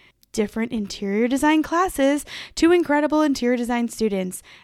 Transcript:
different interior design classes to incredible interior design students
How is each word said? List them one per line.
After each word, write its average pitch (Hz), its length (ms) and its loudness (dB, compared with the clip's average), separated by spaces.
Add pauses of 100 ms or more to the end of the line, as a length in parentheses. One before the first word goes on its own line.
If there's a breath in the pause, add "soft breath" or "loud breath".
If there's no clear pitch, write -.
(340 soft breath)
different 220 380 -4
interior 208 560 -2
design 302 360 2
classes 294 600 0 (300 loud breath)
to 330 160 4
incredible 302 520 2
interior 254 340 0
design 240 300 -2
students 196 560 -4 (200 loud breath)